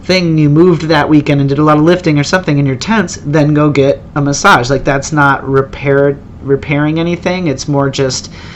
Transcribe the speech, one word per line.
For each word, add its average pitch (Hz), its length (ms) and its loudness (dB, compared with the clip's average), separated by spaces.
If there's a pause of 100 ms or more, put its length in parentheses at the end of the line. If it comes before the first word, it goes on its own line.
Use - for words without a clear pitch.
thing, 170 360 0
you 151 100 4
moved 160 340 4
that 156 260 0
weekend 147 320 2
and 139 80 0
did 135 100 0
a 151 60 2
lot 151 140 4
of 151 40 2
lifting 165 380 2
or 143 40 -2
something, 175 340 -2
and 139 100 0
you're 131 80 -2
tense, 196 480 -2
then 147 280 2
go 147 180 2
get 139 300 2 (140)
a 147 80 -2
massage. 143 480 2
Like, - 140 0
that's 139 260 -2
not 143 380 0
repair-, 139 680 0 (260)
repairing 147 580 -2
anything. 175 480 -2
It's 131 180 -4
more 139 240 0
just 131 400 -4 (260)